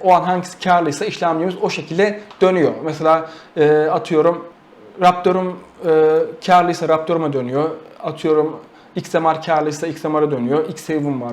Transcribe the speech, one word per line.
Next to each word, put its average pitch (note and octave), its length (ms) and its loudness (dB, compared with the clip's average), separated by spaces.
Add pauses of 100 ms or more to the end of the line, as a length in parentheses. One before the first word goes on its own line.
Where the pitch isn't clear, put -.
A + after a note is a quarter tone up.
o F#3 120 4
an E3+ 60 4
hangisi F3+ 400 -4
kârlıysa F3 440 0
işlemcimiz E3+ 580 -2
o G#3 80 -2
şekilde F#3+ 500 -2 (200)
dönüyor. F3+ 320 4 (120)
Mesela, D#3+ 460 0 (260)
e, D3+ 120 4 (240)
atıyorum E3 520 0 (560)
Raptor'um, F3+ 560 2 (300)
e, D#3 320 4 (280)
kârlıysa F3 420 2
Raptor'uma D#3+ 440 0
dönüyor. C3+ 380 -2 (340)
Atıyorum D#3 520 0 (400)
X - 180 -6
M D#3+ 200 2
R D#3 60 -8
kârlıysa D3+ 460 -2
X D#3 180 -8
M D#3 160 -2
R'a D3 100 0
dönüyor. C#3 380 -2
X - 200 -12
Haven C#3+ 320 -4
var A#2+ 120 -8